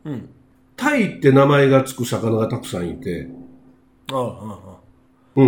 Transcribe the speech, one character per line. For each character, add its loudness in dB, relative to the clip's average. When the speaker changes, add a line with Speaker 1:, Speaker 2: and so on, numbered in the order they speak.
Speaker 1:
う -12
ん。 -12
Speaker 2:
タ -2
イ -2
っ -20
て 6
名 6
前 4
が 4
つ -10
く -6
魚 -2
が 0
た -6
く -14
さ -8
ん -6
い -10
て、 -8
Speaker 1:
あ -6
あ、 -2
あ -4
あ、 -6
あ -10
あ。 -20
Speaker 2:
う 6